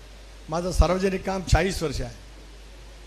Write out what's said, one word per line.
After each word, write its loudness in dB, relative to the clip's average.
माझं 0
सार्वजनिक 4
काम 0
चाळीस 4
वर्ष -2
आहे. -6